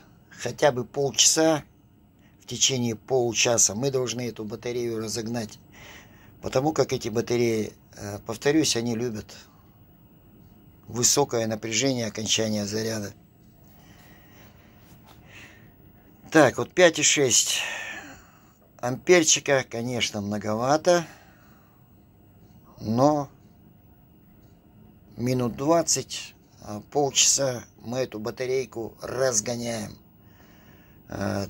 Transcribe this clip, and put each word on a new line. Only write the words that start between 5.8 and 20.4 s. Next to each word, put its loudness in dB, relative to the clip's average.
Потому 0
как 2
эти -4
батареи, 0
э, -10
повторюсь, 2
они -2
любят -6
высокое 2
напряжение -2
окончания -2
заряда. -6
Так, 6
вот -4
пять 6
и 0
шесть 2
амперчика, 4
конечно, -4
многовато. 0